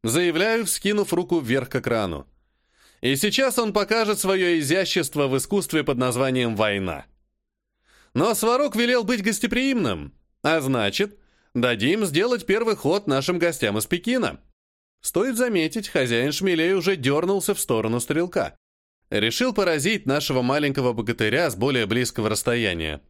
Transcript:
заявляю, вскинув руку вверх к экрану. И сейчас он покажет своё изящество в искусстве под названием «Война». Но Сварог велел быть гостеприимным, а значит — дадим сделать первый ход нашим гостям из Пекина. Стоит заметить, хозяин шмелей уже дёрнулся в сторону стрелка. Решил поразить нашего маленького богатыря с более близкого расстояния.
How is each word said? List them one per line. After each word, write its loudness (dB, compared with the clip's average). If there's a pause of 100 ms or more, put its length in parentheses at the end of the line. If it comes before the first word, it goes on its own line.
заявляю, 2
вскинув 0
руку 0
вверх 0
к -6
экрану. -2 (720)
И 0
сейчас 0
он -2
покажет 0
своё 2
изящество 0
в 0
искусстве -2
под 0
названием 0
«Война». -2 (1040)
Но 2
Сварог 0
велел 2
быть -2
гостеприимным, -2 (300)
а 2
значит — -2 (360)
дадим 2
сделать 0
первый 0
ход 0
нашим 0
гостям 0
из -2
Пекина. -2 (600)
Стоит -2
заметить, 0
хозяин 2
шмелей 0
уже 0
дёрнулся 0
в -6
сторону 0
стрелка. -2 (540)
Решил 0
поразить 0
нашего 0
маленького 0
богатыря 0
с -8
более 0
близкого -2
расстояния. -2